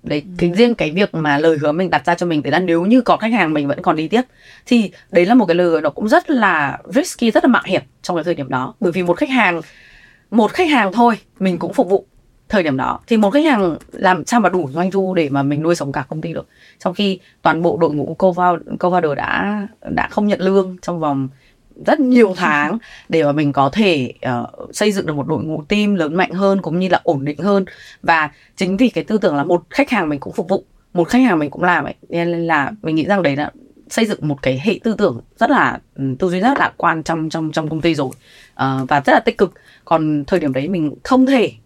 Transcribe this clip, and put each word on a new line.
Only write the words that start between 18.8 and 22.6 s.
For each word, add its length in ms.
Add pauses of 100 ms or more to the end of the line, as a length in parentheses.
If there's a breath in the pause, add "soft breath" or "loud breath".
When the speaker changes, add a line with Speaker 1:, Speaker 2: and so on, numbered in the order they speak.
Speaker 1:
đã, 520 (240)
đã 200
không 160
nhận 140
lương 420
trong 180
vòng 280 (580 soft breath)
rất 140
nhiều 360
tháng 420 (140)